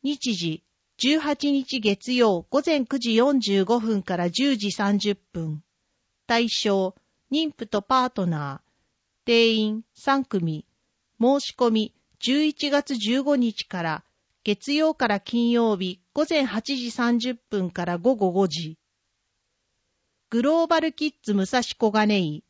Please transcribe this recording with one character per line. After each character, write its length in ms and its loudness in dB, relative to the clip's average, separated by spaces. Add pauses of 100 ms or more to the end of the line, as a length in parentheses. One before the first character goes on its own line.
日 320 -4
時、 300 -6 (320)
十 240 2
八 320 -2
日 280 -2
月 320 -2
曜 360 2
午 160 0
前 220 0
九 120 -2
時 160 0
四 260 4
十 240 2
五 140 2
分 240 -2
か 140 -4
ら 140 0
十 260 0
時 160 -4
三 260 0
十 160 0
分。 480 -10 (640)
対 220 0
象、 460 0 (360)
妊 260 -2
婦 100 -10
と 160 -2
パ 240 2
ー 20 -2
ト 180 -4
ナ 360 -4
ー。 640 -20
定 280 4
員、 300 -2 (100)
三 300 0
組。 420 -4 (540)
申 200 4
し 160 -10
込 140 2
み、 240 0 (240)
十 260 0
一 260 -2
月 260 0
十 260 0
五 140 2
日 320 -2
か 140 -6
ら。 220 -6 (400)
月 280 -4
曜 220 2
か 140 -2
ら 120 0
金 300 0
曜 260 2
日、 240 -6 (120)
午 160 0
前 160 2
八 320 -4
時 140 -6
三 280 0
十 160 -4
分 360 -4
か 160 -6
ら 120 -4
午 160 2
後 160 0
五 160 2
時。 300 -6 (1500)
グ 120 0
ロ 220 2
ー 20 -4
バ 140 2
ル 120 -2
キ 140 -6
ッ 160 -4
ズ 100 -2
武 140 2
蔵 160 0
小 280 0
金 280 2
井。 320 -4